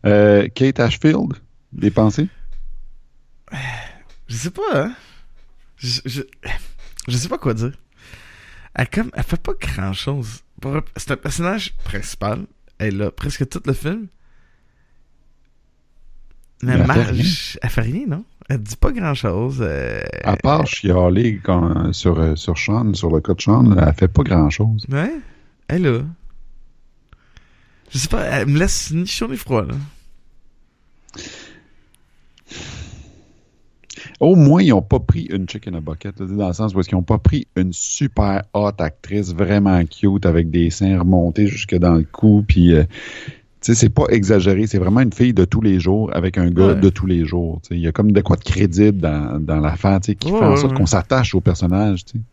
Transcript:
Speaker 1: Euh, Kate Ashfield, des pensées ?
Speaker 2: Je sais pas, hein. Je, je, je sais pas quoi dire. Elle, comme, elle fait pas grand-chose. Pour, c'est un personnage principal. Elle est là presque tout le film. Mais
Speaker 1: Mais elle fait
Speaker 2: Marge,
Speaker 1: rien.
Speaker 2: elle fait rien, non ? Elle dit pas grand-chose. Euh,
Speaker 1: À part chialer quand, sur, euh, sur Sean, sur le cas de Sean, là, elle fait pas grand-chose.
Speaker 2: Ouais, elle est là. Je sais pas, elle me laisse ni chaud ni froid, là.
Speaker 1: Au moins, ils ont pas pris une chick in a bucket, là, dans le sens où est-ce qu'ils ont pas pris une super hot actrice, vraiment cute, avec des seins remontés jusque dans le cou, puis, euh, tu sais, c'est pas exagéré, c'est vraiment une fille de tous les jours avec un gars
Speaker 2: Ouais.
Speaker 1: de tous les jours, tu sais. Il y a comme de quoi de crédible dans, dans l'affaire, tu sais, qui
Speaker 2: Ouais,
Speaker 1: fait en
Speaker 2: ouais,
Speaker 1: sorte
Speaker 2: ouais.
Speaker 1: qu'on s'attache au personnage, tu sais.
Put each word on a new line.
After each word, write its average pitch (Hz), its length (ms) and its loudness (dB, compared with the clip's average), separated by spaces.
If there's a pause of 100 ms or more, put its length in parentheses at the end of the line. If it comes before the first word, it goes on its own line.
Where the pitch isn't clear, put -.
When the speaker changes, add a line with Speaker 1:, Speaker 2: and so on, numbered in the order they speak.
Speaker 1:
Euh, 104 480 6
Kate 135 280 0
Ashfield, - 520 0 (380)
des 101 200 0
pensées ? 113 360 0 (2000)
Speaker 2:
Je 117 80 -10
sais 139 160 -6
pas, 381 100 -12 (120)
hein. 202 200 -2 (840)
Je, 123 280 -8
je, 131 160 -8 (880)
je 123 100 -2
sais 139 120 -6
pas 254 80 -6
quoi 123 160 -2
dire. 117 180 -4 (1000)
Elle, - 160 -4
comme, 233 240 -4
elle - 100 -4
fait - 160 -4
pas - 140 -6
grand-chose. 110 880 -6 (180)
Pour, 135 140 -8 (240)
c'est - 140 -8
un 131 60 -4
personnage 180 680 -4
principal. 107 600 -6 (340)
Elle 101 160 -2
est - 20 -6
là 101 140 -4
presque - 360 -6
tout - 180 -12
le 135 80 -2
film. 185 340 -6 (2500)
Mais 123 120 0
Speaker 1:
Mais - 60 4
elle - 0 -
fait - 60 4
Speaker 2:
Marge, 117 240 2
Speaker 1:
rien. 151 500 -4
Speaker 2:
elle 120 80 -4
fait - 120 0
rien, 139 260 -4
non ? 175 180 -6 (240)
Elle 120 140 -4
dit 104 120 -12
pas - 160 2
grand-chose. 135 680 -4
Euh, 65 400 -4 (220)
Speaker 1:
À 98 120 0
part 147 300 2
chialer 95 760 2
quand, 87 500 2
sur, 85 260 0
euh, 80 160 2
sur 82 220 -4
Sean, 107 380 -2
sur 82 160 -2
le 80 100 2
cas - 140 -2
de - 60 -14
Sean, 104 220 4
là, 92 260 6
elle 76 40 2
fait 92 140 2
pas 147 160 2
grand-chose. 98 680 0
Speaker 2:
Ouais, 165 240 -4 (540)
elle 180 180 -2
est 135 60 2
là. 117 100 -2 (1900)
Je 135 80 -4
sais 135 80 -4
pas, - 160 -2
elle 135 240 -2
me 143 120 2
laisse - 320 -2
ni 170 140 -2
chaud 226 240 -6
ni 262 80 -8
froid, 120 260 -2
là. 64 120 -6 (4000)
Speaker 1:
Au 170 160 6
moins, 156 260 8
ils 151 120 6
ont 98 80 4
pas - 180 0
pris 82 320 0
une 92 160 -4
chick - 200 -12
in 92 60 -8
a 85 80 -8
bucket, 80 380 -12
là, 98 80 -8
dans 101 200 -2
le 87 60 -2
sens 101 220 -2
où 98 40 2
est-ce 90 100 -2
qu'ils 95 80 0
ont 90 60 0
pas 110 140 2
pris - 380 2
une 92 180 0
super 101 720 -2 (100)
hot 104 260 0
actrice, 90 540 -4
vraiment 95 520 2
cute, 98 400 -2
avec 82 240 2
des 85 200 2
seins 95 300 0
remontés 90 480 2
jusque - 280 -4
dans 87 180 4
le 80 100 4
cou, 104 440 4
puis, 87 260 6
euh, 80 100 6
tu 87 60 0 (720)
sais, 117 140 2
c'est 110 140 4
pas 139 200 2
exagéré, 101 580 2
c'est 104 100 -2
vraiment 95 240 2
une 117 120 0
fille 123 200 2
de 95 120 4
tous - 160 0
les 98 180 2
jours 95 360 0
avec 90 220 -2
un 87 120 2
gars 90 180 4
Speaker 2:
Ouais. 85 120 4
Speaker 1:
de 95 100 6
tous - 160 -4
les 87 200 0
jours, 82 360 -4
tu - 80 -20
sais. 87 60 -6
Il 85 60 -2
y 82 60 0
a 80 40 0
comme 104 200 2
de 101 100 4
quoi - 140 2
de - 80 -10
crédible 101 560 2
dans, 73 440 -2
dans 78 160 0
l'affaire, 85 420 2
tu 95 100 -6
sais, 98 40 0
qui 156 160 -4
Speaker 2:
Ouais, 214 80 0
Speaker 1:
fait 208 60 4
en 143 60 6
Speaker 2:
ouais, 139 60 4
Speaker 1:
sorte 135 160 0
Speaker 2:
ouais. 131 40 -2
Speaker 1:
qu'on 101 80 2
s'attache - 500 0
au 90 60 2
personnage, 92 640 0
tu - 120 -10
sais. 110 160 -8